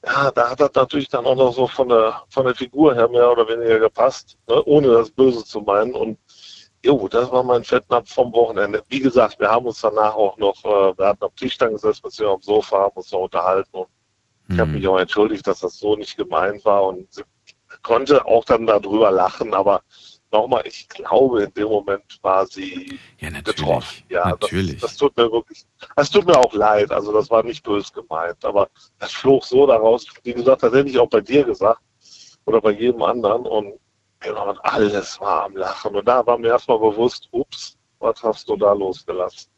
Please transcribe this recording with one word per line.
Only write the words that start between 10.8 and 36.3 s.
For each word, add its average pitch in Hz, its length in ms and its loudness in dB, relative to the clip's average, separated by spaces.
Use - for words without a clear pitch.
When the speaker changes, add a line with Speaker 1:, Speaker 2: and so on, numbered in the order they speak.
Speaker 1:
wir 95 80 -2
hatten 101 200 -2
am - 100 -8
Tisch 131 220 -8
dann 117 160 0
gesessen, 107 280 -2
beziehungsweise 107 320 -4
am 95 80 -6
Sofa, 104 360 0
haben 98 180 0
uns 92 160 -14
noch 92 120 -4
unterhalten 92 500 -2
und 92 140 -10
ich 92 100 -4
hab 90 100 0
Speaker 2:
Hm. 76 80 -6
Speaker 1:
mich 92 120 -4
auch 95 100 2
entschuldigt, 104 480 0
dass 95 140 -4
das - 180 -8
so 104 200 -2
nicht - 180 -14
gemeint 95 480 -4
war, 101 220 2
und 95 280 -8
sie 104 100 -18
konnte 131 420 2
auch 113 200 2
dann 113 200 0
darüber 104 460 2
lachen, 95 420 -2
aber 98 280 2
nochmal, 113 340 0
ich - 240 -18
glaube, 117 540 0
in 98 120 -8
dem 104 140 -4
Moment 101 340 -4
war 95 240 0
sie 92 540 -14
Speaker 2:
Ja, 78 120 -12
natürlich. - 240 -10
Speaker 1:
getroffen. - 540 -6
Ja, 90 200 -2
Speaker 2:
Natürlich. 90 500 -6
Speaker 1:
das, 117 120 -8
das - 60 -20
tut 143 200 0
mir 117 140 2
wirklich, - 340 -6
das 147 160 0
tut 202 160 2
mir 165 100 6
auch 127 160 4
leid. 104 380 2
Also 101 200 -4
das 104 200 0
war 113 100 4
nicht 110 220 -8
böse 101 280 -6
gemeint, 85 540 -10
aber 98 240 0
das - 120 -12
flog 131 320 2
so 135 220 4
daraus. 117 400 4
Wie 120 100 -8
gesagt, 123 280 2
das 117 100 2
hätte 139 160 2
ich 127 120 -2
auch - 100 2
bei 110 120 2
dir 131 220 0
gesagt 110 380 -2
oder 110 160 2
bei 107 100 2
jedem 113 300 -2
anderen. 117 400 0
Und, 107 320 -6
genau, 104 320 -8
und 101 120 -10
alles 104 560 -2
war 98 260 -2
am 98 100 -14
Lachen. 98 400 -8
Und 101 120 -2
da 123 160 2
war 120 140 2